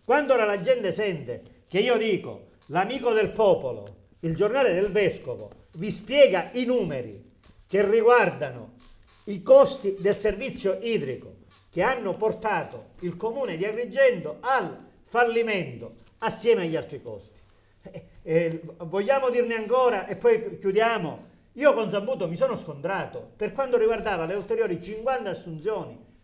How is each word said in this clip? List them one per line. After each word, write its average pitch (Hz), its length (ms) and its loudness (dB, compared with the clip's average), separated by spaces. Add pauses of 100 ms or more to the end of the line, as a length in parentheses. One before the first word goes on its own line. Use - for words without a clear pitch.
Quando 269 300 4
ora 226 120 2
la 202 160 0
gente 220 300 2
sente 156 500 -4 (260)
che 180 120 -2
io 240 180 2
dico, 190 520 -4 (180)
l'amico 226 460 -2
del 214 180 2
popolo, 135 540 2 (340)
il 165 160 -4
giornale 220 380 2
del 196 180 0
vescovo, 139 580 -2 (280)
vi 196 120 -6
spiega 233 640 4
i 247 120 -2
numeri 147 640 -4 (340)
che 202 180 2
riguardano 196 920 2 (500)
i 202 160 -8
costi 254 560 6
del 196 180 2
servizio 202 640 -2
idrico 165 520 -4 (360)
che 175 140 -2
hanno 220 320 -2
portato 180 760 -4 (100)
il 175 160 -6
comune 233 380 -6
di 170 100 -4
Agrigento 220 720 0
al 233 360 -2 (280)
fallimento 208 920 -2 (260)
assieme 220 440 0
agli 160 120 -4
altri 139 280 -8
costi. 107 360 -16 (440)
Eh, 175 220 -18 (180)
eh, 165 380 0 (240)
vogliamo 214 440 0
dirne 240 240 2
ancora 226 540 2
e 196 80 -6
poi 226 420 2
chiudiamo? 196 680 0 (280)
Io 269 200 4
con 214 160 -2
Zambuto 202 380 -4
mi 165 80 -6
sono 254 200 0
scontrato 143 800 -8
per 208 160 -6
quanto 254 260 -2
riguardava 214 480 0
le 175 80 -4
ulteriori 202 480 -2
cinquanta 220 480 -4
assunzioni 160 640 -8 (280)